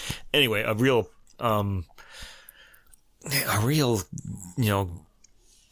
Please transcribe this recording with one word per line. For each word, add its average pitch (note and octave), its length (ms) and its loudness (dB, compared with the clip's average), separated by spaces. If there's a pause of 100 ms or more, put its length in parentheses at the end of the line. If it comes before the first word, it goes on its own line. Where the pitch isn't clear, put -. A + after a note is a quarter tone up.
(340)
Anyway, A2+ 280 2
a A2+ 120 0
real, A#2 340 2 (300)
um, G2+ 460 0 (1600)
a G#2 120 0
real, B2 400 4 (560)
you A#2 120 2
know, F#2 380 0 (640)